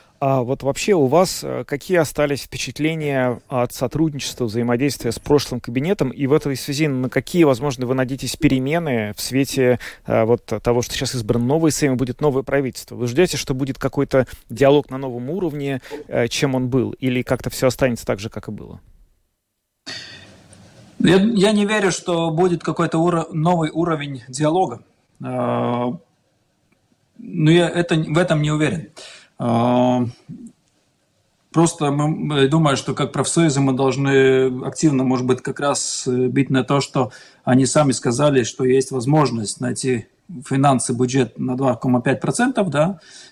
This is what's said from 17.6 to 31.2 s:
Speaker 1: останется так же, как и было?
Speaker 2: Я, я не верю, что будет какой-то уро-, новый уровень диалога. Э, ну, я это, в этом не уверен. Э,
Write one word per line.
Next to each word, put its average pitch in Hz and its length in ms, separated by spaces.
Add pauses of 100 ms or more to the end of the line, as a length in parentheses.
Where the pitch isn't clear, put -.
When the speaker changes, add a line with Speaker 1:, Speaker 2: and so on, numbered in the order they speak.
Speaker 1:
останется 123 400
так 113 120
же, 104 120
как - 180
и - 20
было? 98 300 (2250)
Speaker 2:
Я, 160 180
я 208 360
не 208 140
верю, 202 260
что 165 380
будет 170 320
какой-то 165 360
уро-, 165 340
новый 160 380
уровень 147 580
диалога. 151 520 (420)
Э, 123 680 (1300)
ну, 160 320
я 170 180
это, 175 280
в 156 200
этом 170 240
не 147 100
уверен. 151 380 (500)
Э, 123 680 (1500)